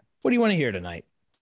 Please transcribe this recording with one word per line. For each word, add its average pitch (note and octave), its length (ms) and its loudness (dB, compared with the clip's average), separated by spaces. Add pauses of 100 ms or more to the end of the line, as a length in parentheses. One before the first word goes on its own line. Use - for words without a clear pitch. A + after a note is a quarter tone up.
(220)
what B3+ 80 0
do B3 40 2
you A#3+ 60 2
wanna G#3+ 140 4
hear C#3 160 0
tonight? F2 360 -8 (400)